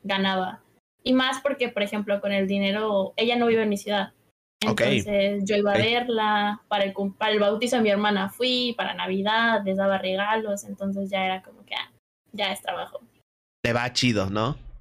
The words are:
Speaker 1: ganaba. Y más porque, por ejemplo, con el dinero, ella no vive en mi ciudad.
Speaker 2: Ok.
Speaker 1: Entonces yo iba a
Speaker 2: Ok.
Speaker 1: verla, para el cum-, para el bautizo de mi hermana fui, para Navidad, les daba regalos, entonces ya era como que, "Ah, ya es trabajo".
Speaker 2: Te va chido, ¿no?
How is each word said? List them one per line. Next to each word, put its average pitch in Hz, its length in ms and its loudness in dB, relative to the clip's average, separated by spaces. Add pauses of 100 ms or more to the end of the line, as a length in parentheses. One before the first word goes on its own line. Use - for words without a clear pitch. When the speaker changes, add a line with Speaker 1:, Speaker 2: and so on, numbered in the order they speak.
Speaker 1:
ganaba. 190 580 -2 (420)
Y 254 100 2
más 262 280 2
porque, 247 280 -2
por 202 120 -2
ejemplo, 202 400 -2
con 202 100 -2
el 196 160 2
dinero, 196 680 0
ella 240 200 2
no 233 100 2
vive 226 160 4
en 214 60 0
mi 202 80 0
ciudad. 202 360 -2 (540)
Speaker 2:
Ok. 220 140 0
Speaker 1:
Entonces 196 680 2
yo 208 80 0
iba 208 180 2
a - 40 2
Speaker 2:
Ok. 214 40 4
Speaker 1:
verla, 214 840 0
para 202 160 0
el 196 100 -2
cum-, 196 220 -4
para 214 160 -2
el 214 80 2
bautizo 226 380 2
de 226 40 2
mi 214 80 4
hermana 202 400 2
fui, 247 480 -2
para - 160 -4
Navidad, 202 720 0
les 190 120 0
daba 196 200 2
regalos, 202 680 -2
entonces 196 440 -6
ya 190 160 -2
era 185 160 -2
como - 240 -20
que, - 80 -12
"Ah, - 180 -8 (400)
ya 196 200 -4
es 202 100 -8
trabajo". 170 400 -8 (600)
Speaker 2:
Te 117 100 0
va 123 200 -2
chido, 104 380 2
¿no? 110 260 0 (240)